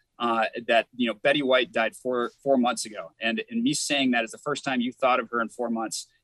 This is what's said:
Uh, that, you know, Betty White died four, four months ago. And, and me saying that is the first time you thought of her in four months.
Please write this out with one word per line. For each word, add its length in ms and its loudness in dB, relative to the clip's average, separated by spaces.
Uh, 220 2
that, 260 4
you 140 0
know, 60 -2
Betty 180 4
White 300 2
died 240 -2
four, 360 -2
four 140 4
months 280 0
ago. 260 -12
And, 280 -2
and 140 -2
me 100 2
saying 380 0
that 140 2
is 60 -12
the 60 -16
first 280 -6
time 160 -2
you 100 -2
thought 260 2
of 120 -4
her 100 -2
in 80 -2
four 220 -6
months. 380 -6